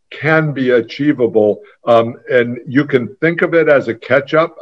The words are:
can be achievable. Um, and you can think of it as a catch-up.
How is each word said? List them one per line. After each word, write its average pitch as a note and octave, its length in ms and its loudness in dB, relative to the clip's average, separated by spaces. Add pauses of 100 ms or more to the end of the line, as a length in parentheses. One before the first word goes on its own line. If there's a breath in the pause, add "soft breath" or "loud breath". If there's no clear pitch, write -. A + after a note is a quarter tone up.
(100)
can D#3 420 0
be C3 180 -2
achievable. A2+ 880 0 (240 soft breath)
Um, A#2 360 0 (100)
and A#2+ 360 0
you C3+ 180 0
can B2 320 -4
think E3+ 260 -2
of E3 120 -2
it D#3+ 140 2
as C3 200 2
a A2+ 60 -4
catch-up. D#3 680 -2